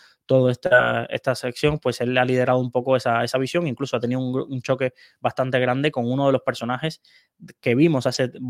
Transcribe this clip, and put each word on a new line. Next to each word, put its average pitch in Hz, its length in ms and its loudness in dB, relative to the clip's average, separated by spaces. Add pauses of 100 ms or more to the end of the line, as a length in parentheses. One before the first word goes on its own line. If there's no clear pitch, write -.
(260)
toda 127 280 4
esta, 123 520 2
esta - 300 -2
sección, 147 440 -2
pues 120 200 -4
él 123 180 0
ha 127 60 4
liderado 127 360 2
un 127 120 -4
poco 127 240 2
esa, 120 300 0
esa 123 120 -4
visión, 160 300 -2
incluso 131 300 -4
ha - 20 -2
tenido 123 220 -2
un, 127 280 -4
un 131 120 -6
choque 127 320 -2 (260)
bastante 127 400 -2
grande 131 320 0
con 120 180 -4
uno 139 180 0
de 135 40 4
los 127 120 2
personajes 123 580 -4 (580)
que 120 160 2
vimos 139 320 2
hace 127 240 -2 (180)